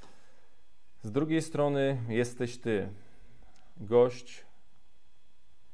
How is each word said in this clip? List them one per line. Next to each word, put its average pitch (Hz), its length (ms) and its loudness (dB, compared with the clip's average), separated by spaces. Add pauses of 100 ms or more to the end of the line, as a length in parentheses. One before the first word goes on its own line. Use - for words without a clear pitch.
(1000)
Z 107 100 -4
drugiej 156 300 4
strony 139 560 4 (120)
jesteś 120 480 0
ty, 98 320 2 (880)
gość, 120 680 6 (1300)